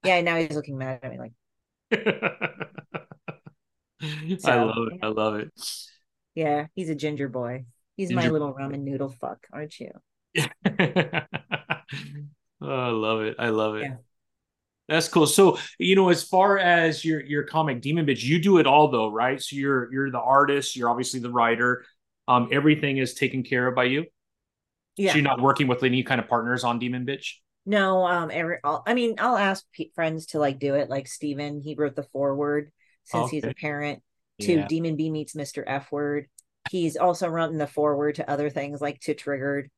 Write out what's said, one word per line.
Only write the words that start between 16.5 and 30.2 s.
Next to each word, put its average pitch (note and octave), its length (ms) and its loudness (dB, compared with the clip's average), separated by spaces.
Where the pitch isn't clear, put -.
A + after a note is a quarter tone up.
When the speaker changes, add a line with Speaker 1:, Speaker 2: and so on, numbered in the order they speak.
Speaker 2:
as E3+ 460 2
your, D#3 160 0
your C#3+ 220 -2
comic D3 400 -2
Demon D3+ 240 0
Bitch, A#2+ 160 0
you D3+ 180 2
do F#3 180 6
it D3 100 6
all D3 200 8
though, A2+ 220 2
right? B2 320 0
So - 140 -10
you're, C3+ 360 0
you're C3+ 200 -2
the B2 80 -2
artist, C#3 560 4
you're A#2+ 120 0
obviously B2 300 -2
the B2 120 -6
writer. A#2+ 540 2
Um, B2 240 4
everything C#3+ 460 2
is B2+ 160 -2
taken C3 280 -2
care B2 240 0
of B2+ 80 -2
by B2+ 100 2
you? C#3 200 -2
Speaker 1:
Yeah. G3 140 0
Speaker 2:
So D3+ 80 2
you're D3 60 2
not C3+ 160 2
working C#3 260 4
with B2 160 0
any B2+ 220 2
kind B2+ 160 0
of G#2+ 80 -6
partners A#2+ 340 0
on A#2+ 160 0
Demon B2 260 -4
Bitch? C3+ 280 -8
Speaker 1:
No, F#3+ 400 2
um, F3 260 0
every, E3 300 -4
I'll, D3 240 -2
I A3+ 80 2
mean, A#3 240 0
I'll A#3+ 180 2
ask G3 360 0
pe-, - 240 -10
friends D#3+ 300 -4